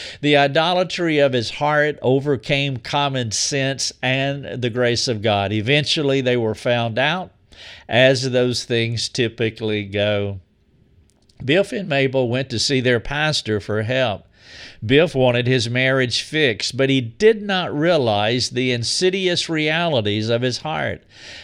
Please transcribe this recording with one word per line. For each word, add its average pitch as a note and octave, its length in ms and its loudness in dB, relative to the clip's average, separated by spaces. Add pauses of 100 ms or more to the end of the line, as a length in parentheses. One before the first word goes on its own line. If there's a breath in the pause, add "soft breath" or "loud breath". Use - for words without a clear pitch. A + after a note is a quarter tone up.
(200 loud breath)
The D3 160 4
idolatry E3 840 2
of C#3 140 4
his A#2+ 200 -2
heart D3 500 0
overcame C#3 760 0
common C3+ 560 -2
sense C3+ 600 -2 (100)
and C3+ 600 -2
the A#2+ 80 0
grace A#2+ 380 0
of A2 140 -4
God. G2+ 300 2
Eventually, C#3 680 0
they B2 160 2
were A2 180 0
found A#2 440 -2
out, D#3+ 340 -2 (560 loud breath)
as C3 420 4
those B2 340 0
things A#2 440 -2
typically A2 760 -2
go. G2+ 540 -2 (1080)
Biff E3+ 280 2
and G3+ 160 -6
Mabel C3+ 400 0
went C3 220 -4
to A#2 80 -4
see C3 220 0
their A#2+ 200 2
pastor C#3+ 580 -2
for G#2+ 240 -4
help. A#2+ 440 -2 (580 loud breath)
Biff C#3+ 300 4
wanted B2 320 2
his B2+ 220 0
marriage B2+ 540 0
fixed, C#3 540 -2
but C3+ 120 2
he C3+ 120 4
did G#3 420 2
not F3+ 360 -4
realize A#2+ 720 2
the B2+ 220 0
insidious F3+ 760 0
realities D3+ 800 0
of A#2 140 2
his B2+ 160 -2
heart. D3 460 -6 (400 loud breath)